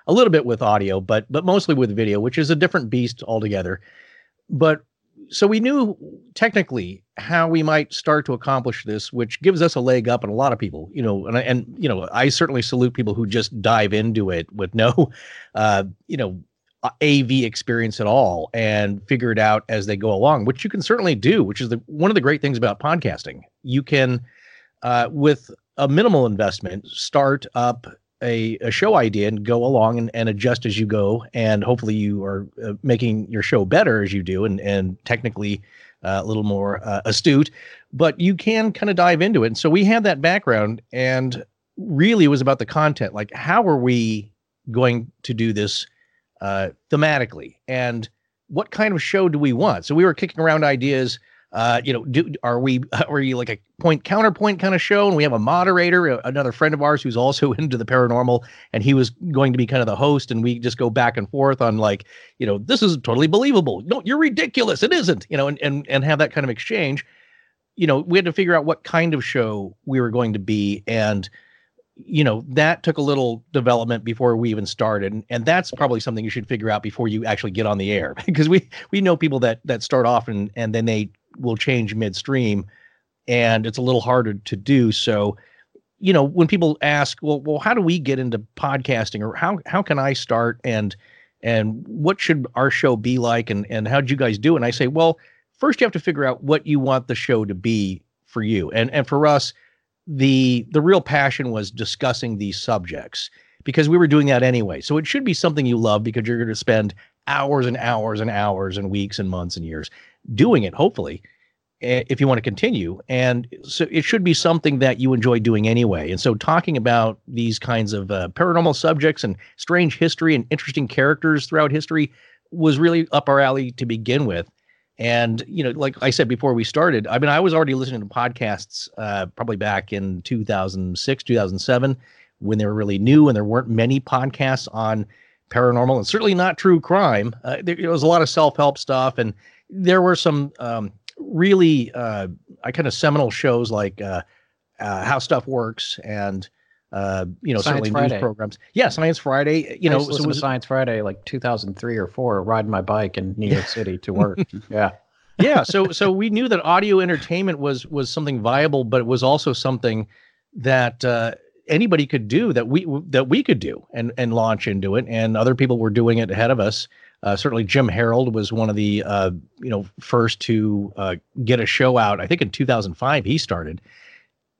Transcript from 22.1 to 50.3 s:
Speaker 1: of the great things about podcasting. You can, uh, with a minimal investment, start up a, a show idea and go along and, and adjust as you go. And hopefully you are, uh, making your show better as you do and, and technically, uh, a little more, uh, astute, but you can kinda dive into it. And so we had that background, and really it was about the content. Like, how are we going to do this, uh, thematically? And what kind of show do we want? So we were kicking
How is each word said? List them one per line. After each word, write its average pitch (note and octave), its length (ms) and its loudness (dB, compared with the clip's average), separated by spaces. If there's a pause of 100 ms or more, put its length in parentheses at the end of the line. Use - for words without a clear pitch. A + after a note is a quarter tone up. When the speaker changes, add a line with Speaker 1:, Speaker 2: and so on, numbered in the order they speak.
Speaker 1:
of A3+ 40 2
the G3 60 2
great C#3 220 0
things C#3 160 -2
about G#2+ 200 0
podcasting. C#3+ 600 -4 (220)
You C3 200 -2
can, B2+ 380 0 (640)
uh, A#2+ 280 0
with D3 400 2 (280)
a C#3 100 2
minimal D#3+ 380 4
investment, G2 600 -2
start C#3 680 0
up A#2+ 320 -2 (360)
a, A2+ 380 -2
a A#2 100 -4
show G#3 240 2
idea G#2+ 340 2
and G#2+ 160 -4
go A#2+ 200 2
along A#2+ 340 4
and, A#2 160 -4
and A2+ 140 -2
adjust A#2+ 360 0
as G#2+ 140 -2
you A2 80 0
go. G#2+ 380 0 (100)
And A2 280 2
hopefully A2 320 0
you G#2 300 -2
are, G2 220 -6 (160)
uh, G#2+ 200 -6
making A2+ 480 0
your G#2+ 120 -2
show G#2+ 220 2
better A#2+ 380 2
as F#2+ 100 -4
you G2 100 -2
do F#2 220 -2
and, G2+ 160 -2
and F#2+ 440 -2
technically, G#2 580 -4 (400)
uh, G2 200 -2
a - 20 -8
little G#2+ 180 -2
more, G2+ 440 -2
uh, G2+ 180 -6
astute, C#3+ 460 2 (420)
but D3+ 280 0
you F#3 140 2
can A3 360 0
kinda G3+ 240 -2
dive F3 260 4
into F3+ 240 2
it. A#2 40 2
And A2+ 100 -8
so E3 100 0
we F#3+ 160 4
had A3 200 4
that E3 160 0
background, A#2 600 0 (120)
and B2+ 520 -2 (320)
really F#3+ 480 4
it C#3+ 40 8
was C#3+ 120 4
about C3+ 180 2
the A2+ 80 -8
content. D3+ 460 -2
Like, G#2 220 -8
how G3 320 0
are D#3 120 4
we A2+ 520 0 (400)
going A#2+ 400 0 (120)
to B2 120 -6
do A2+ 180 0
this, G#2 340 -4 (540)
uh, G2 300 -4 (200)
thematically? C#3 680 -2 (100)
And B2 420 -4 (400)
what F3+ 220 -6
kind G#3+ 240 0
of D3+ 80 -2
show F#3+ 260 2
do D3 100 0
we C#3+ 140 2
want? A#2+ 320 0
So C#3+ 100 -2
we E3+ 100 4
were F3 100 2
kicking - 260 -6